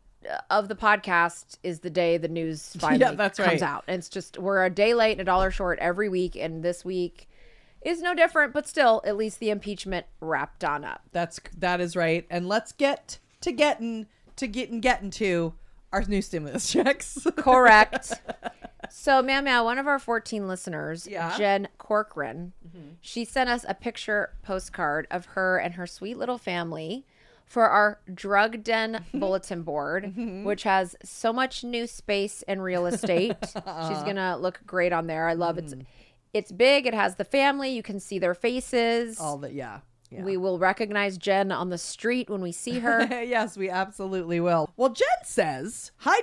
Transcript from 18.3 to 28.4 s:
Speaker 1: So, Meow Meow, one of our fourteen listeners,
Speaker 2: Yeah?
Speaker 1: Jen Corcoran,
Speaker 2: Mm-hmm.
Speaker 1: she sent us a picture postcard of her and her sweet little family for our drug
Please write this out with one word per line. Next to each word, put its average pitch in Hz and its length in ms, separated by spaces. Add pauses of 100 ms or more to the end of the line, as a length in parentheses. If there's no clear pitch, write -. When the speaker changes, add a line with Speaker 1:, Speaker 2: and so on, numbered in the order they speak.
Speaker 1:
So, 262 280
Meow 269 180
Meow, 254 240
one 247 140
of 277 80
our 277 120
fourteen 220 500
listeners, 165 580
Speaker 2:
Yeah? 170 320
Speaker 1:
Jen 196 300 (100)
Corcoran, 175 760 (140)
Speaker 2:
Mm-hmm. 165 220 (120)
Speaker 1:
she - 240
sent 254 240
us 240 180
a - 80
picture - 680
postcard 165 680
of 175 160
her 185 300
and 175 180
her 180 120
sweet 214 320
little 240 180
family 170 680 (400)
for 226 220
our 208 320 (120)
drug 208 500